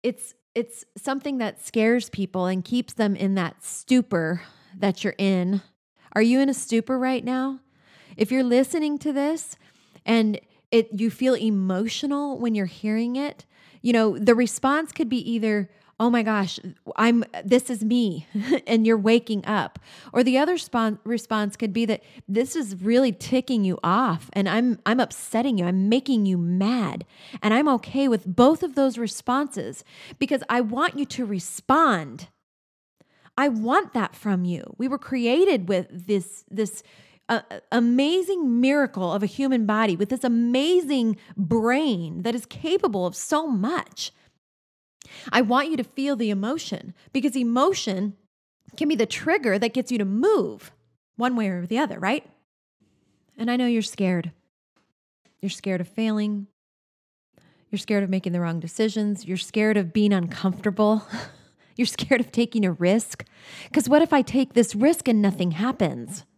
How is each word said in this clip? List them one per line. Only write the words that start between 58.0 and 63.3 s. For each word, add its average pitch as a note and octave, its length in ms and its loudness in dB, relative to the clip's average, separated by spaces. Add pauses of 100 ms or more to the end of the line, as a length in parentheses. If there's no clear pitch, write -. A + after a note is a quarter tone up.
of F#3+ 60 -2
making F#3 240 -2
the F3 60 0
wrong E3+ 200 -2
decisions. G#3 640 -2
You're F3+ 120 -6
scared G#3+ 400 0
of F3 160 0
being G#3 200 4
uncomfortable. G3+ 920 0 (360)
<laughs> - 340 -20
You're A#3+ 100 0
scared - 360 0
of A#3+ 100 -6
taking A#3 340 0
a F3+ 60 2
risk. F3+ 540 0 (460)